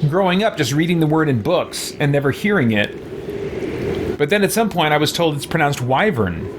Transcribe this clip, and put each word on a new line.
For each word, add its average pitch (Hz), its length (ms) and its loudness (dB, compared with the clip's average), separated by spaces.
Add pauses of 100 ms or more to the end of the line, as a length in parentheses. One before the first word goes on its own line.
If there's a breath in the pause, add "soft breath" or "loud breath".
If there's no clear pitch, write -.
growing 180 340 2
up, 220 140 0
just 131 160 0
reading 165 280 2
the 160 60 4
word 156 220 4
in 123 140 2
books 147 560 -2
and 143 140 2
never 143 180 2
hearing 165 420 2
it. - 1500 -4
But 147 120 0
then 208 120 2
at 185 100 2
some 226 160 0
point 156 240 0
I 151 60 2
was 147 140 0
told 160 240 0
it's 139 100 -6
pronounced 143 340 0
wyvern. 120 800 0